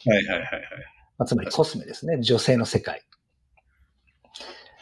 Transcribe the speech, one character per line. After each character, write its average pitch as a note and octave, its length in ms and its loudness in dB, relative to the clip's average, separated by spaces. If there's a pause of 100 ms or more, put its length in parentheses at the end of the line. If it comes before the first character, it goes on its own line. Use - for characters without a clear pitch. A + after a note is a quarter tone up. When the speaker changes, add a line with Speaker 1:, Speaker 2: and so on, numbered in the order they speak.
Speaker 1:
は A2+ 80 6
い G#2 40 6
は F#2+ 60 4
い - 20 -4
は F#2 100 -2
い E2+ 40 0
は E2 60 -6
い。 - 60 -10 (640)
Speaker 2:
ま B2 60 2
あ、 - 20 -2
つ B2 100 0
ま F#2+ 80 0
り - 80 -6
コ - 120 4
ス - 140 -4
メ - 80 -10
で - 80 -14
す - 140 -14
ね。 B2 140 0
女 A#2 180 4
性 B2+ 180 4
の A#2 80 2
世 G#2+ 140 2
界。 - 220 -8 (1800)